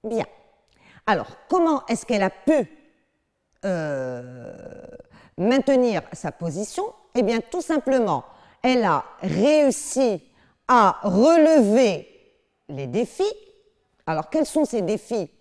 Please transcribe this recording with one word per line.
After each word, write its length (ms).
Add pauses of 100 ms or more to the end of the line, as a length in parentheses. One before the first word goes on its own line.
Bien. 240 (800)
Alors, 220 (200)
comment 380
est-ce 180
qu'elle 180
a 80
pu, 380 (960)
euh, 880 (840)
maintenir 640 (100)
sa 200
position ? 520 (300)
Eh 80
bien, 180
tout 220
simplement, 600 (380)
elle 220
a 200 (160)
réussi 1000 (440)
à 360
relever 1040 (600)
les 200
défis. 340 (840)
Alors, 240
quels 160
sont 180
ces 180
défis ? 480 (100)